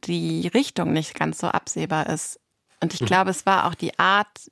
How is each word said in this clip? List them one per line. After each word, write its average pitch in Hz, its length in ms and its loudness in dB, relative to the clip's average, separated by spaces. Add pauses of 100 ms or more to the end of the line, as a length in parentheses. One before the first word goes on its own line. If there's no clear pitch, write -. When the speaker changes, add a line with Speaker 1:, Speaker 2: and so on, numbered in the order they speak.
Speaker 1:
die 165 440 -2
Richtung 175 460 0
nicht 156 200 -2
ganz 156 240 -2
so 175 100 -2
absehbar - 600 -2
ist. - 320 -6 (400)
Und 165 140 -2
ich - 60 -8
Speaker 2:
Mhm. 120 60 0
Speaker 1:
glaube, 185 240 4
es 185 140 -6
war 196 220 4
auch 170 80 -4
die - 240 -6
Art, 202 300 4 (240)